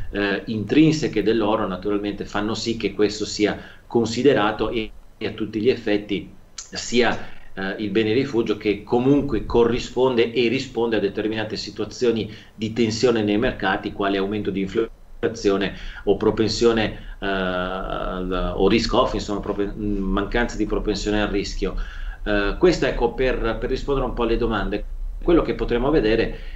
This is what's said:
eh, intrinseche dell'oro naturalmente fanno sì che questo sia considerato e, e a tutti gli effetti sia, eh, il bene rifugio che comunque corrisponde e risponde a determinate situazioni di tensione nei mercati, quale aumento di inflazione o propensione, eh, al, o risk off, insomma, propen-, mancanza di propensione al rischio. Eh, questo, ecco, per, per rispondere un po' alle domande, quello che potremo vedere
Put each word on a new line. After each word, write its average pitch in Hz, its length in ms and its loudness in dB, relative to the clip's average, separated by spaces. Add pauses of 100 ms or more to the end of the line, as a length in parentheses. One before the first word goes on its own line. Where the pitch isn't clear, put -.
(120)
eh, 101 340 0
intrinseche 117 800 2
dell'oro 110 440 2
naturalmente 101 560 -4
fanno 104 300 -4
sì 113 240 -4
che 104 160 -2
questo 104 320 0
sia 98 340 0 (260)
considerato 113 840 2
e, 113 220 -4 (260)
e 107 100 -4
a 98 40 -6
tutti 110 280 -6
gli 113 100 2
effetti 104 640 0 (240)
sia, 110 640 0 (340)
eh, 95 260 -4
il 107 100 -4
bene 107 240 2
rifugio 117 420 2
che 101 280 -2
comunque 127 640 2
corrisponde 120 840 2
e 120 160 2
risponde 117 480 0
a 98 60 0
determinate 101 560 -2
situazioni 107 760 -2 (220)
di 110 160 -4
tensione 113 520 2
nei 104 140 4
mercati, 98 540 -2
quale 98 260 0
aumento 98 340 -2
di 95 100 -2
inflazione 113 320 -2 (1120)
o 101 120 4
propensione, 107 1040 2
eh, 101 60 -6
al, 92 1300 -2
o 95 120 4
risk 104 260 2
off, 107 220 4
insomma, 101 240 -4
propen-, 98 360 -2
mancanza 104 800 -2
di 107 120 -2
propensione 104 560 0
al 95 60 0
rischio. 95 460 -4 (480)
Eh, 101 360 0
questo, 165 260 4
ecco, 120 280 0
per, 117 460 0
per 123 80 -2
rispondere 135 380 -2
un 110 80 -4
po' 120 80 -2
alle 113 160 2
domande, 104 480 -2 (380)
quello 170 180 6
che 117 140 0
potremo 117 340 0
vedere 110 480 2 (180)